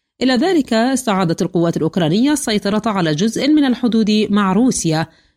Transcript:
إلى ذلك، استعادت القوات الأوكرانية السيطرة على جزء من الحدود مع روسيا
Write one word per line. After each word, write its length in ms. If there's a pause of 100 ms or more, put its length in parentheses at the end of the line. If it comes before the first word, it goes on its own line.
(220)
إلى 120
ذلك، 400
استعادت 680
القوات 360
الأوكرانية 540
السيطرة 540
على 300
جزء 320
من 180
الحدود 640
مع 240
روسيا 540 (300)